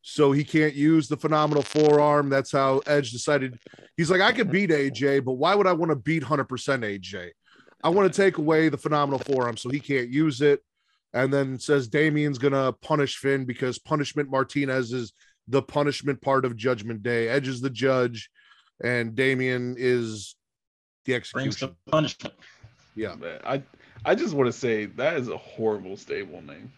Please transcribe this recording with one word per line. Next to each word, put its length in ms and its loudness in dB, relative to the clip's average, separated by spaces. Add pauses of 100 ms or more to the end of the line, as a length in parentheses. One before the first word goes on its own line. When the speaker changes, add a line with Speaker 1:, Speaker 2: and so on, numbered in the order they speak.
Speaker 1:
so 300 2
he 120 2
can't 300 0
use 340 4
the 100 -4
phenomenal 460 0
forearm. 640 4
That's 220 0
how 360 2
Edge 240 2
decided. 460 -2 (380)
He's 140 0
like, 120 4
"I 120 4
could 180 0
beat 200 2
A 180 2
J, 300 0
but 140 -2
why 220 2
would 120 4
I 60 4
wanna 220 0
beat 280 -2
hundred 220 0
percent 380 -4
A 140 -6
J? 340 -14 (520)
I 60 2
wanna 200 4
take 300 2
away 300 4
the 80 -2
phenomenal 420 0
forearm 380 0
so 120 -8
he 100 -4
can't 300 -2
use 320 0
it." 200 4 (520)
And 200 2
then 260 0
says 280 2
Damian's 500 2
gonna 360 2
punish 440 -2
Finn 280 -2
because 340 -4
Punishment 500 -4
Martinez 640 -2
is 200 -6 (340)
the 140 2
punishment 600 -2
part 240 2
of 120 -4
Judgment 460 -2
Day. 260 0
Edge 180 0
is 140 -6
the 80 -4
judge, 600 0 (540)
and 320 -2
Damian 640 0
is 580 -2 (680)
the 80 -2
Speaker 2:
Brings 200 -6
Speaker 1:
execution. 420 -6 (100)
Speaker 2:
the 60 -6
punishment. 440 -2 (600)
Speaker 1:
Yeah. 200 -6
Speaker 3:
Man, 300 -12
I, 180 -4 (420)
I 100 4
just 180 -4
wanna 180 2
say 340 -2
that 320 -4
is 120 -6
a 80 -6
horrible 600 -6
stable 440 -10
name. 360 -18